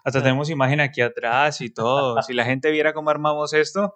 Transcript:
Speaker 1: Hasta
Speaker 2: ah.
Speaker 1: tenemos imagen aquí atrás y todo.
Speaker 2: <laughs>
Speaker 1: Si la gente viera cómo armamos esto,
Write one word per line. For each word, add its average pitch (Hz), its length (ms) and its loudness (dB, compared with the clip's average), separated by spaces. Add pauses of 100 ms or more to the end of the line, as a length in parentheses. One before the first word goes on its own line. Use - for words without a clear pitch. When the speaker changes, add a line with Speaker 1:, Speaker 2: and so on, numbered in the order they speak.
Speaker 1:
Hasta 135 160 -2
Speaker 2:
ah. 127 40 2
Speaker 1:
tenemos 135 280 0
imagen 139 280 2
aquí 135 220 0
atrás 120 600 0
y 120 120 -10
todo. 123 440 0
Speaker 2:
<laughs> - 100 -2
Speaker 1:
Si 127 60 -8
la 120 120 2
gente 131 240 0
viera 151 240 2
cómo 151 160 -4
armamos 151 440 0
esto, 156 420 0